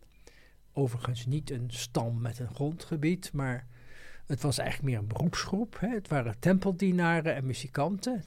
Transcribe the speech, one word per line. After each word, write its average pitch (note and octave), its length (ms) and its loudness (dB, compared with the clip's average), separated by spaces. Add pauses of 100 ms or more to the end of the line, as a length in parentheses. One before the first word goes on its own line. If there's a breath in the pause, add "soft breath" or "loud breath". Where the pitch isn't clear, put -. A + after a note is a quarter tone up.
(720 soft breath)
overigens B2 520 0
niet D3 260 0
een B2 200 -2
stam A#2 500 0
met A#2 180 -4
een A#2+ 140 -6
grondgebied, D#3+ 800 -2
maar C3 340 -2 (580 loud breath)
het C#3 160 -2
was C#3+ 160 2
eigenlijk - 340 0
meer A#2 80 2
een G#2 80 -2
beroepsgroep, F3 720 0
hè. - 80 2
Het A3+ 200 -2
waren A#2 320 0
tempeldienaren F3 960 4
en C3+ 100 -2
muzikanten, E3 800 -2